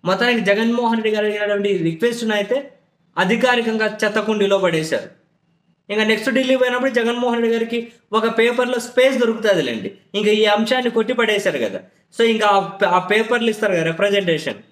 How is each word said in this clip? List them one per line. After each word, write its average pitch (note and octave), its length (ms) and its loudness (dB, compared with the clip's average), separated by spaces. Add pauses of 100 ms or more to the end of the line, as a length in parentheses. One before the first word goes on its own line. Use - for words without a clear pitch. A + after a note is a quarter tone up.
మొత్తానికి A3+ 340 0
జగన్మోహన్ A3+ 560 0
రెడ్డి A3 160 -2
గారు G#3+ 140 0
అడిగినటువంటి G3+ 520 -2
రిక్వెస్ట్ను A3 580 -2
అయితే A#3 380 -4 (440)
అధికారికంగా A3 880 0
చెత్తకుండీలో G#3 540 0
పడేశారు. D#3+ 520 -2 (840)
ఇంకా G#3+ 100 0
next A3 260 0
ఢిల్లీ C4 260 2
పోయినప్పుడు B3 360 0
జగన్మోహన్ A#3+ 440 0
రెడ్డి A#3 180 0
గారికి A3+ 380 -4 (220)
ఒక A3+ 260 0
పేపర్లో A#3+ 400 0
space B3+ 380 2
దొరుకుతుందిలేండి, G3+ 720 0 (240)
ఇంకా G#3 140 0
ఈ G#3+ 160 4
అంశాన్ని A3+ 460 2
కొట్టి A3+ 220 0
పడేశారు G#3 440 0
కదా. G2 220 -4 (400)
So A3+ 60 4
ఇంకా G#3+ 220 2
ఆ G3 120 4
పే-, - 280 -2
ఆ F3 120 2
పేపర్లు A3+ 500 0
ఇస్తారు G#3+ 240 -2
కదా E3 100 0
representation E3+ 720 -2 (160)